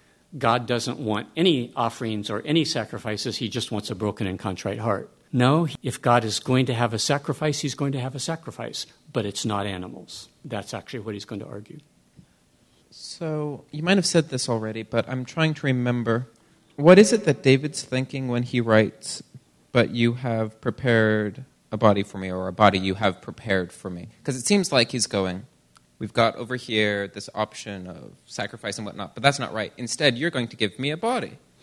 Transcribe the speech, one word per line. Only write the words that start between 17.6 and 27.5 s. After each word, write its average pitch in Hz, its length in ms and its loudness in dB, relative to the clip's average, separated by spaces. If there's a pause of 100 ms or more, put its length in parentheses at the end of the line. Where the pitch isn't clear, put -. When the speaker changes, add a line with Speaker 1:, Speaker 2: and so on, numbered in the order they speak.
Speaker 2:
thinking 131 460 -4
when 120 140 0
he 123 200 0
writes, - 600 2 (480)
"But 120 200 4
you 117 240 2
have 113 480 -4
prepared 110 840 2 (260)
a 110 60 -4
body 104 260 6
for - 140 -10
me," 95 140 -8
or, 92 180 -4
"A 92 40 -6
body 98 260 6
you 95 160 0
have 98 260 0
prepared 95 500 -2
for - 200 -12
me"? 90 180 -12 (160)
'Cause 131 120 -4
it 120 100 -10
seems 202 260 2
like 123 200 4
he's 120 140 0
going, 95 360 -2 (560)
"We've 113 160 -8
got 113 220 4
over 123 200 -6
here 104 500 0
this - 280 -14
option 101 520 -6